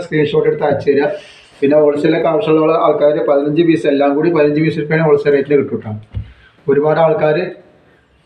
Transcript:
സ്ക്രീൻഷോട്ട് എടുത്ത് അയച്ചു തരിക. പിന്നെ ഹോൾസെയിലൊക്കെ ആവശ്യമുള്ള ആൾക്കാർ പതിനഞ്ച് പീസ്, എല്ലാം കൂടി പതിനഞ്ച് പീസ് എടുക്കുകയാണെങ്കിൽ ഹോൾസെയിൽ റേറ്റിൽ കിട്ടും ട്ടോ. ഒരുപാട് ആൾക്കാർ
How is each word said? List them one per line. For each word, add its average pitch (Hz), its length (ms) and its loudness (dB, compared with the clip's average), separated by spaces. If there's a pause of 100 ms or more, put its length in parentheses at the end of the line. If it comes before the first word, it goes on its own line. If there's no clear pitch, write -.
സ്ക്രീൻഷോട്ട് 151 440 0
എടുത്ത് - 200 -2
അയച്ചു 139 200 -2
തരിക. 143 180 0 (520)
പിന്നെ 143 220 2
ഹോൾസെയിലൊക്കെ 151 480 0
ആവശ്യമുള്ള 156 440 2 (100)
ആൾക്കാർ 147 300 2 (140)
പതിനഞ്ച് 147 400 0
പീസ്, 156 220 0
എല്ലാം 139 260 0
കൂടി 165 180 0
പതിനഞ്ച് 147 280 0
പീസ് 160 160 -2
എടുക്കുകയാണെങ്കിൽ 156 300 -2
ഹോൾസെയിൽ 143 260 2
റേറ്റിൽ 139 260 0
കിട്ടും 107 220 -6
ട്ടോ. 110 80 -10 (800)
ഒരുപാട് 151 340 0
ആൾക്കാർ 151 320 0 (880)